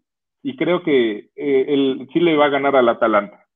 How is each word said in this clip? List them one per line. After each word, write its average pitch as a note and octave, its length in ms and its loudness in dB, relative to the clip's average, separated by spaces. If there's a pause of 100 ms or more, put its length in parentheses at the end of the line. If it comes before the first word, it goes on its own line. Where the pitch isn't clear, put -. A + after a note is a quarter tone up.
(420)
y B2+ 140 -10
creo E3+ 280 -2
que, A#2+ 520 0
eh, C#3 320 0
el, C3+ 460 -2
sí E3 60 -2
le E3 160 2
va D3 100 4
a D3 40 0
ganar C#3 260 -2
al B2 140 4
Atalanta. G#2+ 560 -2 (100)